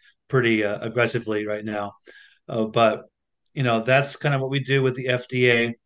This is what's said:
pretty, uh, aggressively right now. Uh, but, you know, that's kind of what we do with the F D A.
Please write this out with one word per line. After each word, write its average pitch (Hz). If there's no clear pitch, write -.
pretty, 117
uh, 104
aggressively 113
right 107
now. 104
Uh, 113
but, 107
you 147
know, 117
that's 131
kind 147
of 135
what 135
we 139
do 135
with 127
the 127
F 123
D 123
A. 117